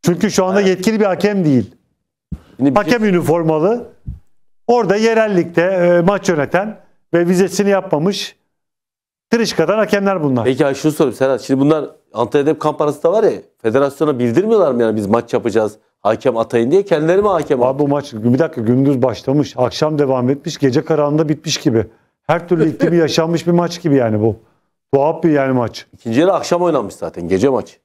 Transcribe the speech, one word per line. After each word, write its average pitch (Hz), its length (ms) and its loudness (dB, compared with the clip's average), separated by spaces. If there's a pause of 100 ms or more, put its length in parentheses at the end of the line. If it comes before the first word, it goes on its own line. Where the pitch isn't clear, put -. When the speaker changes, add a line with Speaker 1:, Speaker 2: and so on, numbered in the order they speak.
Speaker 1:
Çünkü 180 280 0
şu 190 140 2
anda 190 160 2
Speaker 2:
Evet. 196 100 2
Speaker 1:
yetkili 196 300 0
bir 214 40 2
hakem 190 400 0
değil. 127 300 0 (800)
Speaker 2:
Şimdi 139 140 0
bir 127 60 0
Speaker 1:
Hakem 208 240 0
Speaker 2:
şey 214 80 0
Speaker 1:
üniformalı. 165 800 0 (800)
Orada 214 300 0
yerellikte, 214 680 0
e, 175 380 2
maç 190 280 0
yöneten 175 520 -2 (340)
ve 170 140 2
vizesini 190 420 0
yapmamış 190 640 -2 (960)
tırışkadan 208 480 0
hakemler 196 440 0
bunlar. 127 220 0
Speaker 2:
Peki, 131 200 2
ha, 139 100 0
şunu 151 180 -2
sorayım 143 240 0
Serhat. 131 240 0
Şimdi 135 200 -2
bunlar 147 300 0 (220)
Antalya'da 139 380 0
hep 147 100 -2
kamp 151 200 -2
arası 147 220 -2
da 170 100 2
var 220 120 2
ya. 151 80 2 (300)
Federasyona 139 560 0
bildirmiyorlar 160 540 2
mı 120 100 0
yani, 110 140 0
"Biz 104 100 -4
maç 113 260 0
yapacağız, 107 460 -2 (220)
hakem 113 360 0
atayın." 117 340 0
diye? 196 140 2
Kendileri 175 380 0
mi 208 60 2
hakem 147 340 0
Speaker 1:
Abi 135 160 0
bu 147 100 0
maç, 143 260 -2
bir 120 240 0
dakika, 156 220 -2
gündüz 127 420 2
başlamış, 135 540 -2
akşam 147 420 -2
devam 131 320 0
etmiş, 147 280 -6
gece 143 260 0
karanlığında 151 440 0
bitmiş 147 300 -6
gibi. 113 280 0 (400)
Her 170 220 -2
türlü 165 200 2
Speaker 2:
<laughs> 120 60 -4
Speaker 1:
ihtimal 170 240 0
yaşanmış 160 480 0
bir 175 60 0
maç 170 300 -2
gibi 143 140 2
yani 110 240 0
bu. 107 160 0 (580)
Tuhaf 151 300 0
bir 165 60 4
yani 135 220 2
maç. 120 400 -4
Speaker 2:
İkinci 117 280 -2
yarı 185 120 4
akşam 175 300 -2
oynanmış 139 320 -2
zaten, 85 340 -10
gece 135 200 2
maç. 117 360 -4